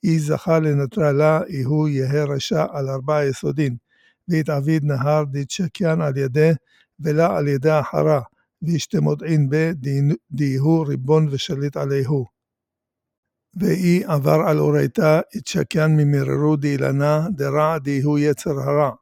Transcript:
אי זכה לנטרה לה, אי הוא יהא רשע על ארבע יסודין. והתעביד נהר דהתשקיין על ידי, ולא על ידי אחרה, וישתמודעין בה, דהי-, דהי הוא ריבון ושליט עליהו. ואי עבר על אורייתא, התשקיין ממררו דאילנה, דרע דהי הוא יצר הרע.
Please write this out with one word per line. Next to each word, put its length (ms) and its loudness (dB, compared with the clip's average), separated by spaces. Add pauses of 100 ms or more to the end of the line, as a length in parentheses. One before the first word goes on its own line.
אי 160 2
זכה 400 0
לנטרה 520 0
לה, 320 2
אי 200 -8
הוא 240 0
יהא 360 -2
רשע 480 -2
על 180 -6
ארבע 360 -2
יסודין. 500 -2 (520)
והתעביד 560 0
נהר 480 0
דהתשקיין 720 -4
על 160 -2
ידי, 340 2 (480)
ולא 380 2
על 100 0
ידי 320 2
אחרה, 420 2 (400)
וישתמודעין 880 0
בה, 240 0
דהי-, 440 -2 (140)
דהי 240 -2
הוא 320 2
ריבון 440 0
ושליט 460 -6
עליהו. 480 -2 (1300)
ואי 500 2
עבר 420 2
על 120 2
אורייתא, 600 2 (140)
התשקיין 600 0
ממררו 580 2
דאילנה, 800 0
דרע 420 0
דהי 240 -2
הוא 180 2
יצר 400 -2
הרע. 320 0 (100)